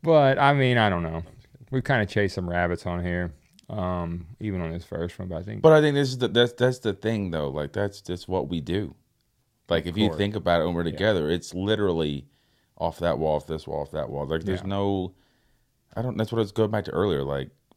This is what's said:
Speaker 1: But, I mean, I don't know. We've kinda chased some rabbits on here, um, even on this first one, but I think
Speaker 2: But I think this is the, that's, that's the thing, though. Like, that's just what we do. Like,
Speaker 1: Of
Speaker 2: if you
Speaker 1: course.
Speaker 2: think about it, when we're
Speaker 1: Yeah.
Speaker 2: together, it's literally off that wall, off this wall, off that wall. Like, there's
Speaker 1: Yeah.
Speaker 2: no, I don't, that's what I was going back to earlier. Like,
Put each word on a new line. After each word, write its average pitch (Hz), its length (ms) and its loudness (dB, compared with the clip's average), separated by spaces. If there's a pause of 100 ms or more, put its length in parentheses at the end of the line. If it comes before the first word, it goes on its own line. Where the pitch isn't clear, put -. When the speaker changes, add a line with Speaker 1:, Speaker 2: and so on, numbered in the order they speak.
Speaker 1:
But, 147 360 6
I 139 140 6
mean, 131 240 4
I 107 140 6
don't 87 120 0
know. 80 200 -4 (480)
We've 131 140 -2
kinda 123 220 2
chased 101 280 0
some 90 140 -4
rabbits 87 380 0
on 87 160 -4
here, 87 300 -2 (380)
um, 87 560 -4 (120)
even 98 220 -4
on 82 100 -6
this 85 140 -10
first - 340 -8
one, 92 100 -8
but 85 100 -8
I 85 40 -8
think 104 200 -10
Speaker 2:
But 160 100 8
I 156 80 8
think 151 140 2
this 143 160 2
is 131 80 -8
the, 123 100 0
that's, 120 240 4
that's 123 280 0
the 107 120 -2
thing, 101 380 -4
though. 76 180 -2
Like, 73 240 -6
that's 101 300 -4
just - 260 -8
what 90 200 -2
we 85 120 -4
do. 85 340 -6 (760)
Like, 82 160 2
Speaker 1:
Of 87 60 -4
Speaker 2:
if 80 60 -6
you 104 120 4
Speaker 1:
course. 80 100 -4
Speaker 2:
think 101 180 0
about 87 240 2
it, 80 60 0
when 87 80 -2
we're 85 100 -2
Speaker 1:
Yeah. 82 80 -2
Speaker 2:
together, 90 380 0
it's 85 240 -4
literally 90 720 0 (520)
off 82 200 -4
that 85 200 0
wall, 78 180 0
off 76 100 -4
this 78 200 -8
wall, 73 140 -6
off 71 120 -8
that 76 180 -6
wall. 71 160 -6
Like, 80 180 -2
there's 92 160 -4
Speaker 1:
Yeah. 98 80 -10
Speaker 2:
no, 98 460 -2 (840)
I 113 60 -4
don't, 123 160 -4
that's 107 120 -2
what 117 80 -2
I 113 40 2
was 98 100 -2
going 107 180 0
back 107 140 -2
to - 80 -10
earlier. 82 320 0
Like, 69 260 -6 (260)